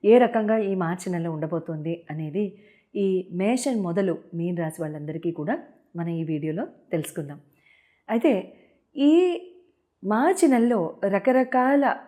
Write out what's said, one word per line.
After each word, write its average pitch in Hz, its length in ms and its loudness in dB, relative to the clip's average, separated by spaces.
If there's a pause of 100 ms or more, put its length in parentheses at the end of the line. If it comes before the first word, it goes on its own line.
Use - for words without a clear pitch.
ఏ 220 120 10
రకంగా 226 400 2
ఈ 196 180 -2
మార్చి 180 360 -4
నెల 170 160 -4
ఉండబోతోంది 160 840 -6
అనేది 160 520 -6 (320)
ఈ 190 380 -2
మేషం 226 500 0
మొదలు 180 340 -2 (160)
మీన 175 220 -4
రాశి 165 260 -6
వాళ్ళందరికీ 156 500 -6
కూడా 170 280 -4 (360)
మనం 170 140 -6
ఈ 165 140 -4
వీడియోలో 156 420 -4 (260)
తెలుసుకుందాం. 147 480 -6 (720)
అయితే 226 440 0 (420)
ఈ 330 460 4 (640)
మార్చి 294 420 2
నెలలో 233 460 2 (120)
రకరకాల 254 920 2 (120)